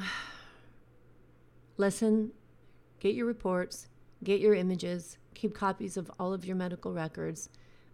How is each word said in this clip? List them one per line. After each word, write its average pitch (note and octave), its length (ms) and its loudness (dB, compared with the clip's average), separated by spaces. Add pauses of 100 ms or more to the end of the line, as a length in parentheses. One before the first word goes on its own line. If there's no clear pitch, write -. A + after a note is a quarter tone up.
(1800)
lesson, G#3+ 540 4 (680)
get G#3 140 2
your A#3+ 120 0
reports, F#3 640 -2 (340)
get F#3+ 180 2
your G#3 140 8
images, F3+ 640 -2 (180)
keep G#3 200 -4
copies G3 420 -2
of F3+ 140 -6 (100)
all F#3 140 -2
of F3+ 100 -6
your F#3 120 -4
medical F3+ 360 -4
records, D#3+ 560 -6 (460)